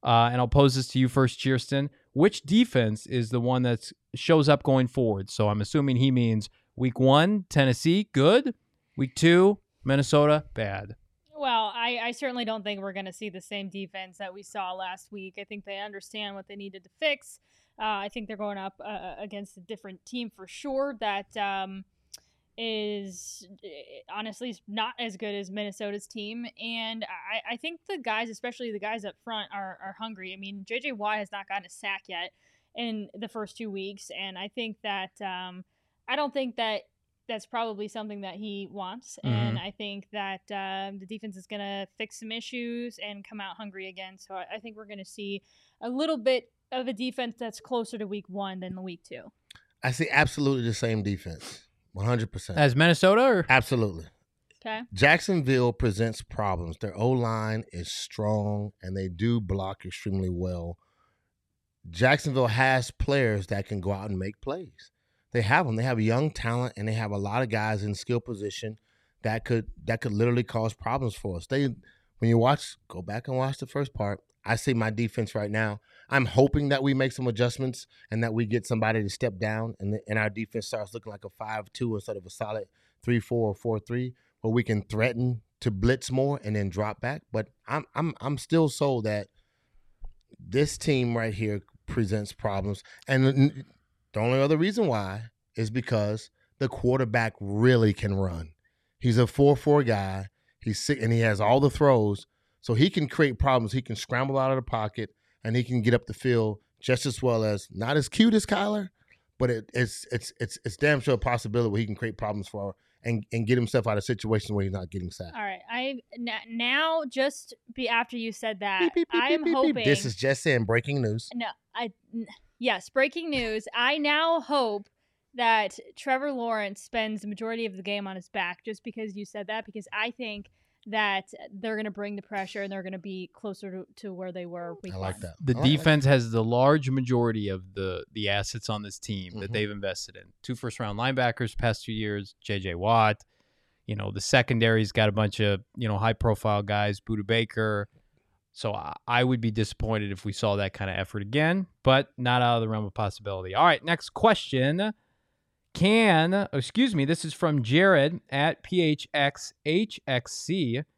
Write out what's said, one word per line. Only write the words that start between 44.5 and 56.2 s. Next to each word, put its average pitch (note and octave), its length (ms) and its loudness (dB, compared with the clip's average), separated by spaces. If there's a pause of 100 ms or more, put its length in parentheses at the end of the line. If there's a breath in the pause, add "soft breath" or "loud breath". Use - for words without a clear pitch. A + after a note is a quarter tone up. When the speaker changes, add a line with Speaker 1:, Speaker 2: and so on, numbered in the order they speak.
Speaker 2:
I - 20 -10
think A3 180 -16
we're G#3+ 100 -18
gonna G3+ 200 -14
see G3+ 360 -10 (380)
a A#3 80 -8
little D4 300 -2
bit B3 320 -4 (200)
of B3+ 180 -6
a C4 40 -6
defense A#3+ 460 -6
that's A#3 220 -10
closer A#3 380 -6
to G#3 80 -6
week G3+ 220 -8
one F#3+ 320 -8
than F#3 140 -8
the F#3 80 -12
week F3+ 220 -12
two. - 260 -16 (520 soft breath)
Speaker 3:
I B2+ 80 0
see D3 200 0
absolutely C#3 540 2
the A#2 100 0
same A2+ 280 -2
defense. F#2 640 -6 (260)
One G2 140 -4
hundred A#2 260 0
percent. - 260 -6
Speaker 1:
As C#3+ 160 6
Minnesota, F3 480 6
or? A3+ 260 4
Speaker 3:
Absolutely. A2+ 580 2 (580)
Speaker 2:
Okay. A3 180 -6 (120)
Speaker 3:
Jacksonville C3+ 760 4
presents A2+ 500 0